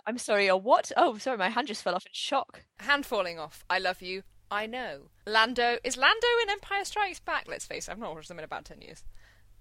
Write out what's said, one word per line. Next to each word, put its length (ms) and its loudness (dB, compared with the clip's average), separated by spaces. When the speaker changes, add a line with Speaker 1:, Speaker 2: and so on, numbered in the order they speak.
Speaker 1:
I'm 100 -4
sorry, 300 2
a 80 6
what? 400 2
Oh, 220 4
sorry, 200 -4
my 120 2
hand 180 -2
just 160 -8
fell 120 0
off 100 -4
in 80 -20
shock. 500 -2
Speaker 2:
Hand 260 2
falling 340 -2
off. 300 -12
I 100 2
love 220 0
you. 220 -8
I 160 -2
know. 420 -10
Lando. 580 4
Is 140 -2
Lando 300 4
in 80 0
Empire 340 -4
Strikes 340 -4
Back? 280 -4
Let's 180 -10
face 220 -10
it, 40 -12
I've 80 -12
not 160 -8
watched 140 -16
them 100 -14
in 60 -10
about 200 -10
ten 160 -18
years. 220 -18